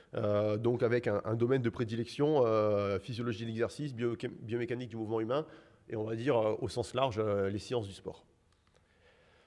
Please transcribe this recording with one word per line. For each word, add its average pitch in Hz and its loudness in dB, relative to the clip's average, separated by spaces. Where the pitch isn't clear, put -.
euh, 104 2
donc 120 2
avec 120 2
un, 104 0
un 113 -2
domaine 120 4
de 117 2
prédilection, 123 0
euh, 104 4
physiologie 117 -4
de 113 -6
l'exercice, 117 -4
biochem-, 120 -2
biomécanique 120 -4
du 113 -8
mouvement 110 -2
humain, 131 0
et 113 -6
on 107 -2
va 113 -4
dire, 123 2
euh, 110 2
au 113 -4
sens 117 -4
large, 127 0
euh, 101 2
les 101 -2
sciences 113 -4
du 98 -10
sport. - -14